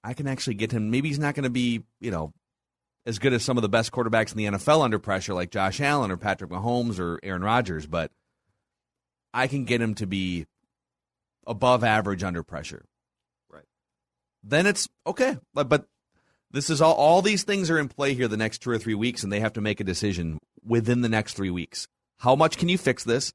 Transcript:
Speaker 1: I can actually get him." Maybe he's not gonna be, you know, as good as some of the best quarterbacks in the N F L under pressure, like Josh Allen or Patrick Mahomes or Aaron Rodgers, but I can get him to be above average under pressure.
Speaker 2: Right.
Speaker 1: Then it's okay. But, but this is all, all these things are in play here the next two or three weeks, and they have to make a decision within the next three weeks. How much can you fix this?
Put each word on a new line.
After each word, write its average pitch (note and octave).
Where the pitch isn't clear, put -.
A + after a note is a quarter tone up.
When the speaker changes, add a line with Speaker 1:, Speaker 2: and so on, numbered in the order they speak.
Speaker 1:
I A#2
can C#3+
actually C3
get A2
him." A2
Maybe C3+
he's C#3+
not D3
gonna C3+
be, A#2+
you A#2+
know, D#2
as A2
good C3+
as A#2
some B2+
of A#2
the A2
best A2+
quarterbacks A2+
in G#2+
the G#2+
N G2+
F G2
L D#3
under A2
pressure, F#2+
like F2+
Josh F#2+
Allen C#3
or F#2
Patrick F#2
Mahomes A#2
or E2+
Aaron F#2
Rodgers, G2
but D#2+
I B2+
can C3+
get A#2
him A2
to A2
be F2+
above A#2+
average G2+
under F2
pressure. -
Speaker 2:
Right. D2+
Speaker 1:
Then D3
it's G3+
okay. G#3
But, C#3
but D3
this C#3
is D3+
all, D#3+
all E3
these G3+
things G3
are D#3+
in C#3+
play C#3
here B2
the G#2+
next A2
two B2
or A#2
three A2+
weeks, A#2+
and G2
they G#2
have A2
to A2+
make G#2
a A2
decision F2
within A#2
the A#2+
next A2
three G2
weeks. -
How B2+
much D#3+
can F3
you F3+
fix -
this? A#2